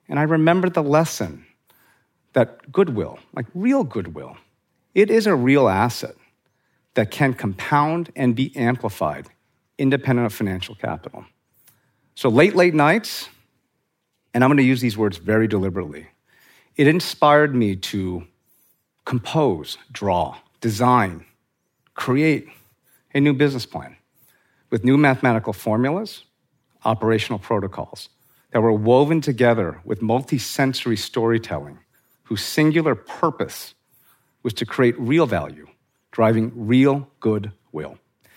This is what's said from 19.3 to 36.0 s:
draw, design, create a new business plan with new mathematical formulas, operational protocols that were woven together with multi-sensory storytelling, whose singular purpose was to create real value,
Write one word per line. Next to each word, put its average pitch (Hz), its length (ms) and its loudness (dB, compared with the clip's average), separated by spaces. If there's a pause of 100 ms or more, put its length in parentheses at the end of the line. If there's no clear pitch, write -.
draw, 92 460 -2 (240)
design, 110 640 0 (720)
create 143 520 0 (680)
a 143 60 2
new 143 120 4
business 135 320 0
plan - 320 -16 (720)
with 110 140 -2
new 135 160 4
mathematical 123 540 2
formulas, 135 720 -4 (600)
operational 110 540 -2
protocols - 680 -8 (420)
that 117 100 0
were 113 120 4
woven 127 480 4
together 113 640 0
with - 180 -6
multi-sensory 127 960 -2
storytelling, 110 840 -4 (460)
whose 104 180 -6
singular 156 540 0
purpose - 800 -6 (680)
was 117 100 -4
to 117 140 -8
create 120 320 0
real 139 260 0
value, 76 440 -6 (420)